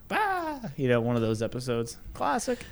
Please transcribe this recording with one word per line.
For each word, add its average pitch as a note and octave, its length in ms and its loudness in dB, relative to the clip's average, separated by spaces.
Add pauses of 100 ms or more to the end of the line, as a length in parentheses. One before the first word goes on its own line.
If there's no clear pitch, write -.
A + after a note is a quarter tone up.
(100)
"Ah," E4 500 0 (160)
you C3 120 2
know, A#2+ 140 6
one A#2+ 140 2
of A#2 60 2
those A2+ 200 2
episodes. A#2 560 -2 (160)
Classic. B3+ 580 0